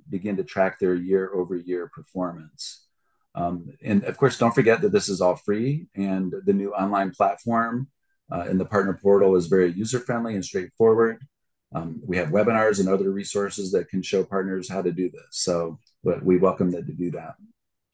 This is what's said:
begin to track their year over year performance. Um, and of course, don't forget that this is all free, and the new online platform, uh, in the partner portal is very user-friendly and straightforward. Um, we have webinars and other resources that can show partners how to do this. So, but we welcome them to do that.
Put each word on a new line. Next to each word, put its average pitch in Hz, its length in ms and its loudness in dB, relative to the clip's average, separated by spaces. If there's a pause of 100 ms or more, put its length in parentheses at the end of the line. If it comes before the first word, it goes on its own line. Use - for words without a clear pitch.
begin 98 300 -6
to 95 60 -4
track 95 340 -2
their 92 160 2
year 95 400 0
over 90 220 -4
year 87 360 -6
performance. 80 920 -10 (480)
Um, 87 400 -6 (100)
and 101 200 0
of - 120 -6
course, 131 220 2
don't 117 160 4
forget 113 280 4
that 101 100 2
this 101 180 2
is 92 100 -2
all 90 160 4
free, 127 600 -4
and 95 400 -2 (100)
the 98 80 4
new 98 180 0
online 98 380 -2
platform, 117 800 -2 (440)
uh, 87 160 -6
in 95 120 0
the 92 60 0
partner 98 360 0
portal 98 340 6
is 85 120 2
very 90 240 4
user-friendly 117 640 -4
and 92 100 -4
straightforward. 113 800 2 (500)
Um, 80 300 -8
we 90 120 -2
have 87 100 -2
webinars 107 520 2
and 95 80 2
other 98 220 2
resources 98 640 -4
that 90 180 0
can 92 140 -4
show 95 200 0
partners 95 460 -4
how 92 140 -4
to 90 80 0
do 90 180 -4
this. - 220 -16
So, 85 480 -4 (240)
but 85 200 -2
we 92 140 4
welcome 92 320 2
them 85 160 -6
to 73 60 -10
do 85 200 -6
that. 78 220 -12 (600)